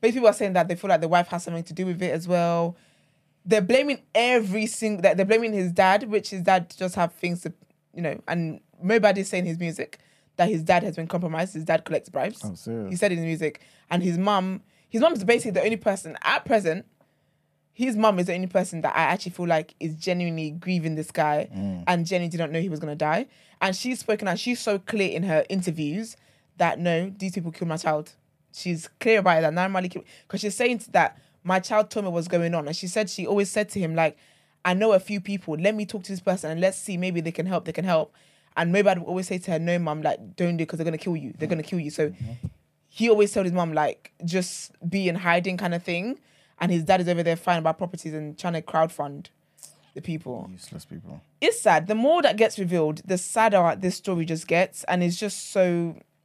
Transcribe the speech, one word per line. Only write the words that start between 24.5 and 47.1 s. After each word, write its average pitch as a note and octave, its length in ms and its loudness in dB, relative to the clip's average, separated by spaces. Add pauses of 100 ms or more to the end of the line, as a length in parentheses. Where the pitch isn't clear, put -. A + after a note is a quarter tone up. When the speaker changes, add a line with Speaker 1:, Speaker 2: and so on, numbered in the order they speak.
Speaker 1:
so G3+ 180 0
clear G3 340 -2
in E3 120 -2
her E3 240 2
interviews F3 680 -4 (400)
that, E3+ 220 2
"No, F3 400 -2
these F#3+ 140 -4
people E3+ 200 -6
killed F3 160 -6
my D#3 80 -4
child." D#3 380 -2 (380)
She's E3+ 360 -6 (100)
clear A3 200 4
about F#3 200 6
it, - 40 4
that D#3 100 4
Naira F3+ 180 0
Marley F3+ 200 0
killed, - 160 -12 (200)
'cause - 140 -6
she's G#3 140 -4
saying B3 260 0 (120)
that, - 260 2 (260)
"My F#3 160 2
child G#3+ 300 0
told G#3 160 -4
me F3+ 40 -4
what's E3+ 180 -4
going E3+ 260 0
on." D3+ 120 -2
And D3+ 80 -6
she F#3 120 -8
said, F#3+ 240 -2
she F#3 160 -6
always G3+ 240 0
said G#3 200 -2
to - 80 -6
him, E3 160 -2
like, E3 220 2 (480)
"I F3+ 80 2
know G#3 200 4
a F#3+ 80 6
few G3+ 200 -6
people. F#3 340 -6
Let F#3 200 2
me G#3+ 100 -4
talk G3 200 -10
to - 80 -10
this F#3 80 -8
person F3+ 300 -2
and D#3+ 120 -4
let's F#3+ 160 2
see, F#3+ 180 -6
maybe F3 240 -2
they D#3+ 120 -4
can E3 120 -4
help, F3+ 220 -4
they D#3+ 60 -8
can E3+ 120 -4
help." E3 300 0 (420)
And E3+ 180 2
Mohbad G3 260 4
would E3+ 60 -10
always F#3 200 -4
say F#3 100 -6
to F3+ 140 -6
her, E3 80 0
"No, F3 200 0
mum, D#3 220 -2
like, E3 360 -4
don't F3 200 0
do D#3+ 60 0
it D#3+ 60 -2
'cause E3 100 -8
they're E3 80 -2
gonna E3 100 -2
kill E3+ 200 -4
you. D#3 220 -8
They're D#3 100 -4
gonna D#3+ 140 -2
kill F3 160 -4
you." D3 120 -4
So D3+ 180 0
Speaker 2:
Mm-hmm. - 380 -8 (420)
Speaker 1:
he A#3 220 2
always G#3 220 6
told G3 120 0
his F3+ 80 0
mum, E3+ 220 2
like, - 380 -2 (120)
"Just F3+ 480 -4 (160)
be F#3 220 0
in E3 60 -2
hiding," F3+ 420 0
kind F3 160 -2
of E3+ 80 -4
thing. F#3 360 -4 (400)
And E3+ 140 0
his E3 120 2
dad F#3 180 4
is E3+ 60 0
over E3+ 140 2